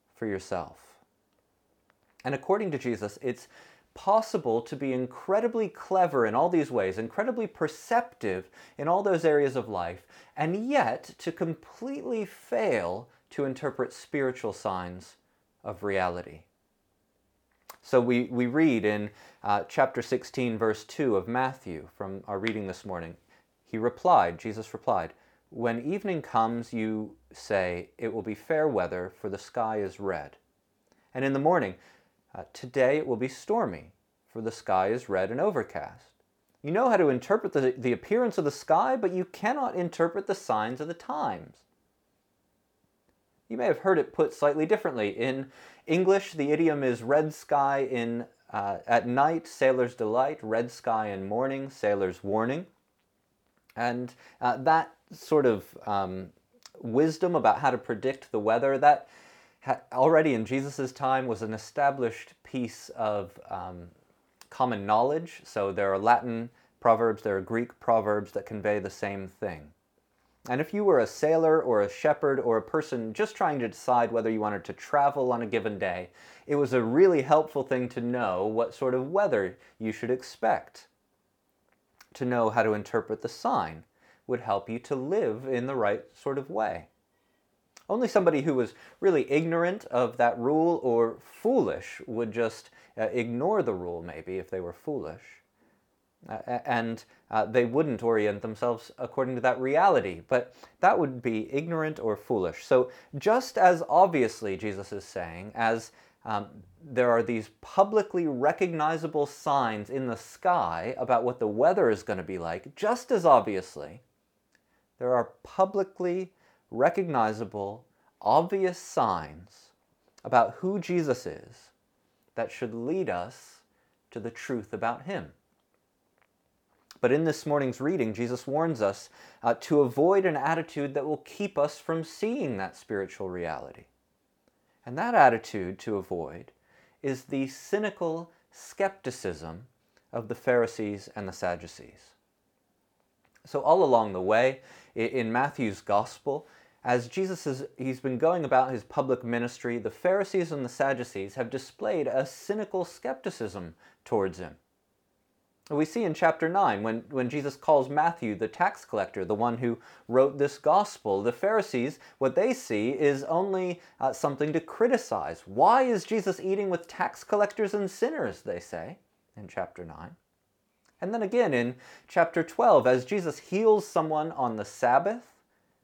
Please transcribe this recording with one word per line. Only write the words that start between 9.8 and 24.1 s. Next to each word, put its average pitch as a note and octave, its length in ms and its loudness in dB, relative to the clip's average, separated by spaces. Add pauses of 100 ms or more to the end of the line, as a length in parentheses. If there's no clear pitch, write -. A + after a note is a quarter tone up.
and F#3 340 -4
yet E3 500 0
to - 120 -6
completely A3+ 960 -6
fail A#2+ 840 -2 (220)
to C#3+ 160 -4
interpret C3 480 -4
spiritual C3 580 -4
signs F2+ 640 -8 (480)
of G#2 180 -10
reality. F2+ 580 -2 (1500)
So C3 140 4
we, B2 320 2
we B2 140 0
read B2+ 400 2
in, G#2 240 -2 (340)
uh, G2+ 240 0
chapter C3 340 0
sixteen, B2 560 -4
verse G#2+ 280 0
two B2 320 0
of F#2 100 -2
Matthew A#2+ 720 -6
from G2 320 -10
our G2+ 100 -4
reading G#2+ 260 -4
this F#2 200 -10
morning, E2+ 320 -10 (480)
he - 120 -8
replied, A2+ 640 2